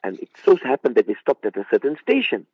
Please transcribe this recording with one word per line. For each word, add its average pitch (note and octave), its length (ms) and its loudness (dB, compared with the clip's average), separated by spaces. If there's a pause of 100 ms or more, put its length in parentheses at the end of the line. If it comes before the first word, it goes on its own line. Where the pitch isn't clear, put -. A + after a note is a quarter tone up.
and F#2+ 160 -8
it - 100 -14 (160)
so F#3 120 6
happened C3 400 -2
that G#2 100 2
they G#2 120 -2
stopped - 280 -2
at G2 100 -6
a G2 140 -6
certain C#3 280 0
station. A#3+ 540 -2